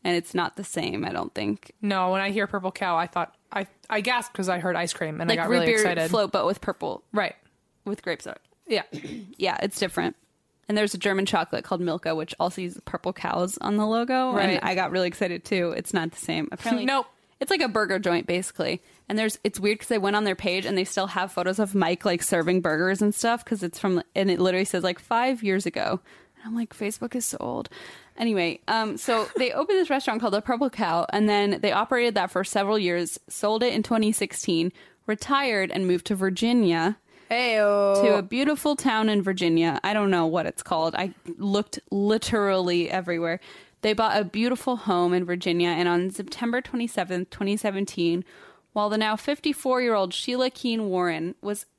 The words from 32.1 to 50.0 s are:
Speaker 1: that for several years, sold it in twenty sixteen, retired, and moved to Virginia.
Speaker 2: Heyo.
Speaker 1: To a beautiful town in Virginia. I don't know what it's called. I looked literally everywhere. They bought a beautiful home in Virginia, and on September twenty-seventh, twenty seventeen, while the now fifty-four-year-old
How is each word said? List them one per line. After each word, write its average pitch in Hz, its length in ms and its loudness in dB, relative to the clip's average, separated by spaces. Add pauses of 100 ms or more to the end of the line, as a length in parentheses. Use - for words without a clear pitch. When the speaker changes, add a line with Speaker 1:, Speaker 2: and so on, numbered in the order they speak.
Speaker 1:
that 185 160 0
for 190 140 0
several 214 340 2
years, 175 480 0
sold 220 360 0
it 247 100 2
in 214 100 0
twenty 220 300 2
sixteen, 180 580 0 (360)
retired, 220 640 0
and 190 160 0
moved 180 180 2
to 208 100 -2
Virginia. 190 800 2 (340)
Speaker 2:
Heyo. 208 720 4
Speaker 1:
To 202 140 8
a 196 40 2
beautiful 277 540 0
town 220 340 2
in 202 140 2
Virginia. 165 600 2
I 202 100 0
don't 208 180 2
know 170 160 4
what 160 180 0
it's - 160 -6
called. 165 320 0
I 185 200 -2 (260)
looked 202 400 -2 (100)
literally 196 1040 2
everywhere. 170 480 -2 (420)
They 214 120 2
bought 214 280 2
a - 40 0
beautiful 240 500 0
home 175 380 2
in 180 120 2
Virginia, 175 440 0
and 175 200 0
on 180 220 2
September 233 500 -4
twenty-seventh, 190 720 -4
twenty 202 260 -2
seventeen, 190 680 -2 (500)
while 208 160 0
the 214 100 0
now 220 160 0
fifty-four-year-old 247 960 0